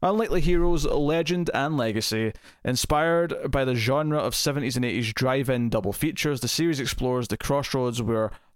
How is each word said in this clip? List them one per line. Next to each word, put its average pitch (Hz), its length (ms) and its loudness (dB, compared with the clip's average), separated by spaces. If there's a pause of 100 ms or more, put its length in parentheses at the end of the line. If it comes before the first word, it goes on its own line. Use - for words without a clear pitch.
unlikely 208 360 2
heroes, 170 460 4
legend, 160 680 0
and 143 200 0
legacy. 110 580 0 (300)
Inspired 160 840 0
by 135 160 0
the 127 80 0
genre 143 460 0
of 120 160 -2
seventies 135 400 -2
and 123 100 0
eighties 113 260 -2
drive-in 127 580 0
double 110 240 -2
features, 147 480 -2
the 123 60 -4
series 156 320 0
explores 127 500 -2
the - 80 -4
crossroads 131 640 -2
where 110 300 0 (260)